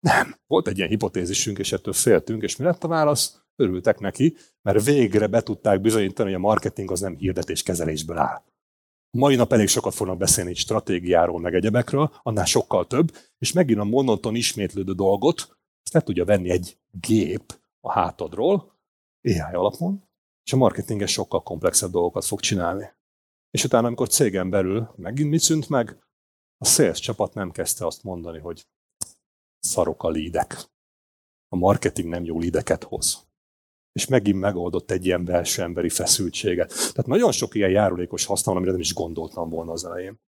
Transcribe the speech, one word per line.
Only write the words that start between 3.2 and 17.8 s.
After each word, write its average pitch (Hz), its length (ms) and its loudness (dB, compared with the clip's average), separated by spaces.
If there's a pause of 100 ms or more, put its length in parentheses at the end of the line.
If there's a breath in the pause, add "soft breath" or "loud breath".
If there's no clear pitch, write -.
Örültek 92 420 2
neki, 127 380 0 (260 loud breath)
mert 101 220 2
végre 110 420 4
be 110 140 2
tudták 101 400 0
bizonyítani, 104 480 2
hogy 95 100 -2
a 92 80 0
marketing 101 440 0
az 90 100 -2
nem 95 160 -6
hirdetéskezelésből 82 1000 -4
áll. - 240 -2 (720)
Mai 135 200 6
nap 120 160 4
elég 107 160 6
sokat - 260 0
fognak 92 220 -4
beszélni 90 340 0
így 87 60 -8
stratégiáról, 87 840 2
meg 85 140 -2
egyebekről, 120 580 2 (100)
annál 107 220 -2
sokkal 104 420 0
több, 156 300 2 (220 loud breath)
és - 140 -4
megint 143 260 2
a 104 60 -2
monoton 113 500 0
ismétlődő 98 580 -4
dolgot, 98 460 2 (440)
azt - 100 -10
le 160 80 4
tudja 90 240 -2
venni 90 260 2
egy 90 280 -2 (120)
gép - 680 -2 (200)